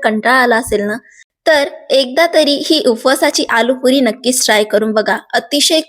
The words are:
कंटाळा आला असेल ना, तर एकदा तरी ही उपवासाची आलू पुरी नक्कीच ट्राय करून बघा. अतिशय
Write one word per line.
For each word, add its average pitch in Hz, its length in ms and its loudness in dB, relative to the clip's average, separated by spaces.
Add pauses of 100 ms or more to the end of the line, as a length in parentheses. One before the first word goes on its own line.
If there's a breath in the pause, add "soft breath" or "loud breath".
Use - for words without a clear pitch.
कंटाळा 220 340 0
आला 247 200 2
असेल 208 240 -2
ना, 208 160 -6 (480 soft breath)
तर 294 240 2 (220)
एकदा 269 420 2
तरी 285 220 2 (100)
ही 311 220 2
उपवासाची 269 640 0
आलू 233 260 0
पुरी 254 260 2
नक्कीच 254 440 -2
ट्राय 214 180 2
करून 214 300 0
बघा. 208 240 -2 (160)
अतिशय 285 560 0